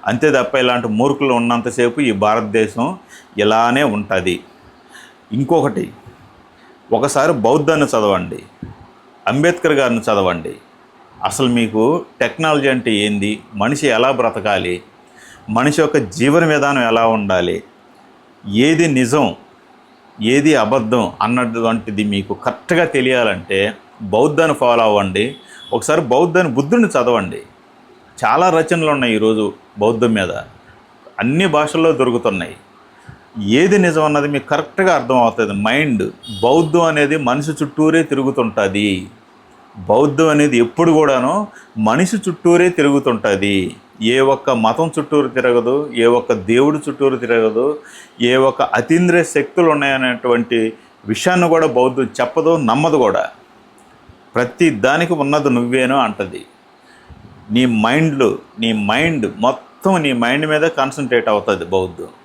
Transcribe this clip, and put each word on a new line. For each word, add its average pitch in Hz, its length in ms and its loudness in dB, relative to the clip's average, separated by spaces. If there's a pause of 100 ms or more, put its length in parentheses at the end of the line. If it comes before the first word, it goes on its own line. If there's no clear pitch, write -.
అంతే 127 260 2
తప్ప 131 240 0
ఇలాంటి 123 320 0
మూర్ఖులు 135 460 0
ఉన్నంతసేపు 120 680 0
ఈ 123 100 0
భారతదేశం 110 840 -2 (400)
ఇలానే 117 460 2
ఉంటుంది. 101 560 -2 (960)
ఇంకొకటి, 127 600 -2 (1000)
ఒకసారి 139 400 0
బౌద్ధాన్ని 143 520 0
చదవండి, 98 840 -4 (600)
అంబేద్కర్ 156 460 0
గారిని 120 280 0
చదవండి. 92 520 -2 (720)
అసలు 123 240 -2
మీకు 117 580 0 (160)
టెక్నాలజీ 143 460 -2
అంటే 123 260 -2
ఏంది, 104 460 -2 (160)
మనిషి 139 320 -2
ఎలా 123 240 2
బ్రతకాలి, 101 720 -2 (680)
మనిషి 135 320 0
యొక్క 151 160 0
జీవన 139 480 0
విధానం 143 420 0
ఎలా 113 200 2
ఉండాలి, 92 560 -2 (840)
ఏది 151 380 2
నిజం, 127 480 0 (840)
ఏది 143 340 2
అబద్ధం 110 560 0 (100)
అన్నటువంటిది 113 840 -2
మీకు 101 300 -4
కరెక్ట్గా 165 520 -2
తెలియాలంటే 110 880 0 (280)
బౌద్ధాన్ని 143 560 0
ఫాలో 120 260 2
అవ్వండి. 104 520 0 (380)
ఒకసారి 151 280 0
బౌద్ధాన్ని, 156 520 0
బుద్ధుడిని 175 340 2
చదవండి. 117 540 0 (840)
చాలా 156 240 2
రచనలు 160 420 0
ఉన్నాయి 127 240 0
ఈరోజు 110 380 0 (260)
బౌద్ధం 113 340 2
మీద, 95 180 -2 (880)
అన్ని 147 280 0
భాషల్లో 156 440 2
దొరుకుతున్నాయి. 117 640 -2 (920)
ఏది 175 300 4
నిజం 165 260 2
అన్నది 147 240 0
మీకు 143 200 -4
కరెక్ట్గా 160 480 0
అర్థమవుతుంది. 120 580 0
మైండ్, 113 580 -2 (300)
బౌద్ధం 156 400 2
అనేది 151 360 0
మనిషి 143 340 -2
చుట్టూరే 156 520 0
తిరుగుతుంటుంది. 104 1040 -2 (720)
బౌద్ధం 135 520 2
అనేది 147 280 2
ఎప్పుడు 160 340 2
కూడాను 151 560 2 (300)
మనిషి 143 400 0
చుట్టూరే 175 520 2
తిరుగుతుంటుంది. 110 1080 0 (260)
ఏ 120 180 2
ఒక్క 135 300 0
మతం 120 500 0
చుట్టూరు 147 280 0
తిరగదు, 123 680 0
ఏ 117 100 2
ఒక్క 120 280 2
దేవుడి 120 440 2
చుట్టూరు 135 400 -2
తిరగదు, 117 600 0 (420)
ఏ 120 140 2
ఒక్క 131 260 2
అతీంద్రియ 170 600 2
శక్తులు 160 460 0
ఉన్నాయనేటువంటి 123 1040 0 (320)
విషయాన్ని 175 440 0
కూడా 160 180 2
బౌద్ధం 127 360 0
చెప్పదు, 151 540 0
నమ్మదు 147 380 0
కూడా. 98 340 0 (1080)
ప్రతి 123 340 0
దానికి 143 440 0
ఉన్నది 143 360 0
నువ్వేనో 127 480 0
అంటది. 98 480 -4 (1040)
నీ 123 140 2
మైండ్లో, 127 720 0 (220)
నీ 113 140 -2
మైండ్ 113 640 -2
మొత్తం 165 640 -2
నీ 143 120 -2
మైండ్ 123 320 0
మీద 151 160 0
కాన్సన్ట్రేట్ 135 680 -2
అవుతుంది 98 360 -2
బౌద్ధం. 90 420 -4 (180)